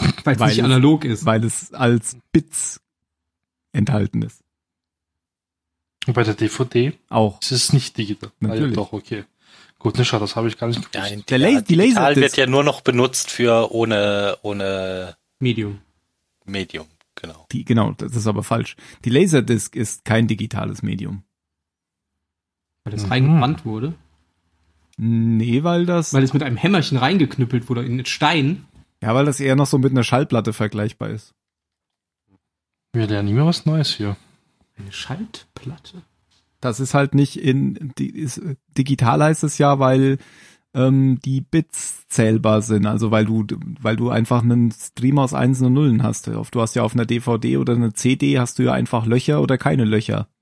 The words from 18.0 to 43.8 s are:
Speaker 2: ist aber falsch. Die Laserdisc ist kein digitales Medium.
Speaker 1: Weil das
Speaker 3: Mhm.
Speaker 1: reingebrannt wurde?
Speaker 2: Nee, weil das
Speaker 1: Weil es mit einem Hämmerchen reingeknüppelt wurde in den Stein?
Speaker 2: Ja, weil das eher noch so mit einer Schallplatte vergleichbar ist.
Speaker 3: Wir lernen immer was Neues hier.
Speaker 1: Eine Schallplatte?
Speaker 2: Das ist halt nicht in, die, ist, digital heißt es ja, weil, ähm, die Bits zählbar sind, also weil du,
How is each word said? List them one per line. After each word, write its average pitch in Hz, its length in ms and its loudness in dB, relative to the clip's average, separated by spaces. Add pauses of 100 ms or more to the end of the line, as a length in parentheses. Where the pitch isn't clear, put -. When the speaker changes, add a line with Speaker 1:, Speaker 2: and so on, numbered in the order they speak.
Speaker 2:
ist 110 120 -2
aber 107 160 -2
falsch. 117 320 -4 (300)
Die 120 60 0
Laserdisc 131 640 2
ist - 260 -6
kein 113 240 2
digitales 104 540 -6
Medium. 98 420 -8 (1600)
Speaker 1:
Weil 104 80 -10
das 104 140 -6
Speaker 3:
Mhm. 95 60 -4
Speaker 1:
reingebrannt 139 540 4
wurde? 117 280 -6 (1040)
Speaker 2:
Nee, 113 640 2
weil 175 220 0
das 175 280 -2
Speaker 1:
Weil 135 100 4
es 131 100 0
mit 147 100 0
einem 123 140 -4
Hämmerchen 165 400 0
reingeknüppelt 127 720 0
wurde 120 160 -4
in 123 100 -4
den 127 100 -4
Stein? 151 600 0 (360)
Speaker 2:
Ja, 113 140 0
weil 139 100 2
das 143 140 -2
eher 135 160 2
noch 139 120 2
so 131 100 0
mit 131 140 2
einer 131 120 2
Schallplatte 120 500 0
vergleichbar 107 560 -6
ist. 107 240 -12 (1600)
Speaker 3:
Wir 113 140 -2
lernen 101 220 -2
immer 123 160 2
was 170 200 0
Neues 156 280 0
hier. 101 220 -6 (640)
Speaker 1:
Eine 98 140 -16
Schallplatte? - 1080 -14 (640)
Speaker 2:
Das 120 160 -4
ist 131 140 -6
halt 139 220 2
nicht 139 240 2
in, 135 580 -2
die, 135 120 -4
ist, - 320 -10 (360)
digital 135 460 2
heißt 156 200 2
es 151 140 -4
ja, 143 220 4
weil, 135 380 4 (560)
ähm, 131 500 4
die 135 180 -2
Bits - 640 -4
zählbar 110 540 2
sind, 104 260 0
also 110 240 0
weil 110 140 4
du, 110 200 0 (360)